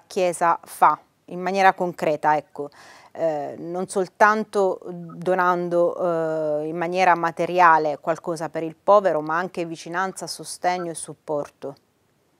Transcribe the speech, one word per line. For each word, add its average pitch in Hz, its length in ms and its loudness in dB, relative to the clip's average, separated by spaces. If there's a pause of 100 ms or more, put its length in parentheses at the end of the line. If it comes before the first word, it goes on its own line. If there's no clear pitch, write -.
Chiesa 175 560 0
fa 156 340 2 (300)
in 175 140 -10
maniera 190 320 2
concreta, 160 640 0
ecco. 143 340 -8 (440)
Eh, 147 440 -4
non 175 300 -8
soltanto 202 960 0
donando, 175 1800 -2
eh, 156 60 -6
in 160 80 -6
maniera 175 380 2
materiale 165 880 4
qualcosa 160 480 -6
per 160 140 -8
il 160 180 -8
povero, 190 400 4
ma 156 160 -4
anche 175 300 -4
vicinanza, 170 600 -8
sostegno 175 640 -6
e - 20 -10
supporto. 147 800 -10 (640)